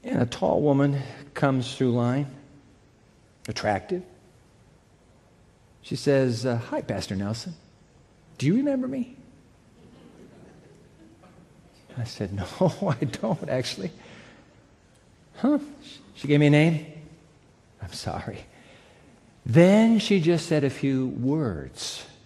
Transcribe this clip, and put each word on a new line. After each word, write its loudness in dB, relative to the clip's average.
And -2
a 2
tall 0
woman 2
comes 0
through 2
line, 0
attractive. -4
She -8
says, 2
uh, 0
"Hi, -6
Pastor -6
Nelson. -6
Do -2
you 2
remember -2
me?" -8
I -6
said, -8
"No, -6
<laughs> 0
I -2
don't, -6
actually." -4
"Huh?" 2
She -8
gave 6
me 8
a 8
name. 4
"I'm -14
sorry." -8
Then 6
she 2
just 2
said 2
a 0
few -2
words. -4